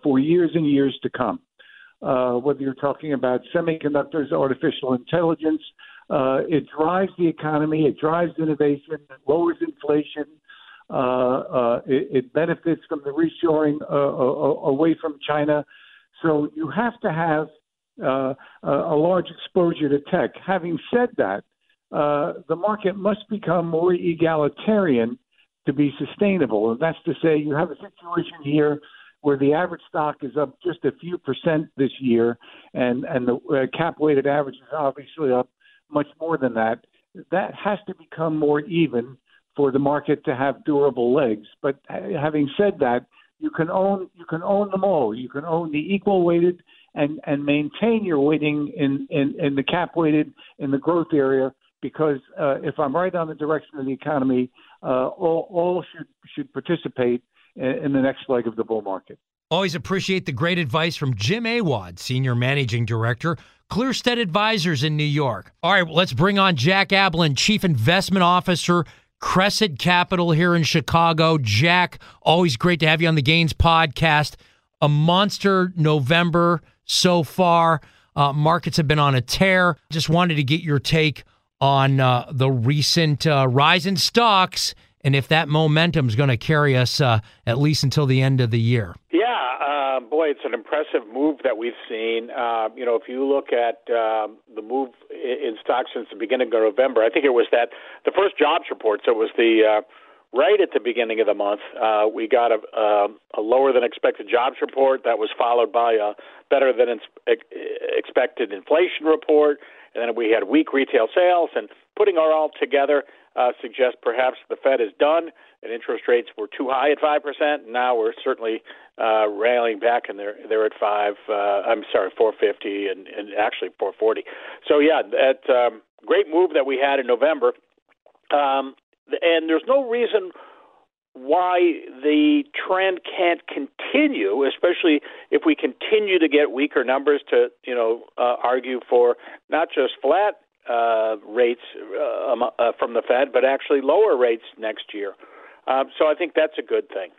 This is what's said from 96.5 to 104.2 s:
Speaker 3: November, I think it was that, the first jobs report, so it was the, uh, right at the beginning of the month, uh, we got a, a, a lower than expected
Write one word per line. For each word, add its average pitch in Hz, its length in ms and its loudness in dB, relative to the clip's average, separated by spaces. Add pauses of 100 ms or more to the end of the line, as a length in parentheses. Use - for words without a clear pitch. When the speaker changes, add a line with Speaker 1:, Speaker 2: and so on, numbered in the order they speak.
Speaker 3:
November, 113 420 4
I 113 60 4
think 135 160 0
it 139 80 6
was 117 200 4
that, 120 180 2 (340)
the - 60 2
first 190 260 0
jobs - 320 2
report, 104 380 -2
so 127 60 4
it 113 40 2
was 107 220 0
the, 117 140 4 (120)
uh, 107 160 4 (560)
right 185 240 4
at 175 140 2
the 139 60 0
beginning 113 400 -2
of 104 60 2
the 101 80 -14
month, 101 280 -2 (180)
uh, 107 320 2
we 110 160 -6
got 120 220 2
a, 107 80 2 (180)
a, 104 300 2 (320)
a - 20 -4
lower 127 320 2
than 120 120 4
expected 117 440 -4